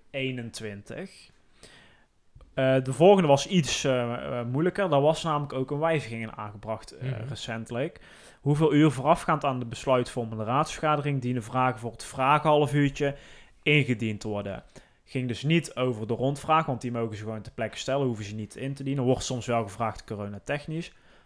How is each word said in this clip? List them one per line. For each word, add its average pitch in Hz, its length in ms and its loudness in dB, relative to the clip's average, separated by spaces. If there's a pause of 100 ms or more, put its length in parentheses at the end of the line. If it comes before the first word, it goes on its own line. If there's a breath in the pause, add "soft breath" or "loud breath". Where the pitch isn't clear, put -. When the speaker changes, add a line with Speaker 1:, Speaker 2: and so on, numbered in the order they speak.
(120)
Speaker 1:
eenentwintig. 120 1160 -8 (1200 soft breath)
Eh, 131 300 2
de 131 100 -4
volgende 185 340 6
was 139 200 4
iets, 175 360 0
eh, 123 300 0 (260)
eh, 120 60 -6
moeilijker. 175 440 0
Daar 139 120 4
was 151 220 2
namelijk 147 300 0
ook 131 180 0
een 143 80 -2
wijziging 139 420 0
in 110 160 -8
aangebracht, 107 600 -8
eh, 127 120 -6
Speaker 2:
Mhm. 113 200 -6
Speaker 1:
recentelijk. 120 680 -6 (420 loud breath)
Hoeveel 147 320 4
uur 151 180 8
voorafgaand 147 540 2
aan 131 140 0
de 120 60 -6
besluitvormende 117 760 -2
raadsvergadering 143 800 0
dienen 123 220 -2
vragen 127 360 0
voor 117 120 -8
het - 120 -14
vragenhalfuurtje 143 1120 2 (480 loud breath)
ingediend 117 560 2
te - 80 -10
worden? 101 360 -6 (420 soft breath)
Ging 127 220 -6
dus 117 160 -6
niet 165 320 0
over 120 320 -2
de 117 60 -2
rondvraag, 143 520 0
want 127 160 -4
die 123 100 -6
mogen 117 260 -4
ze 107 60 -10
gewoon 110 180 -8
ter - 100 -14
plekke 113 260 -6
stellen, 135 300 0
hoeven 107 180 -2
ze 104 100 -8
niet 107 200 -10
in 135 180 -6
te 135 100 -10
dienen. 135 200 0
Wordt 123 200 4
soms 123 220 -4
wel 117 180 0
gevraagd 107 400 -4
coronatechnisch. 113 880 -8 (320 soft breath)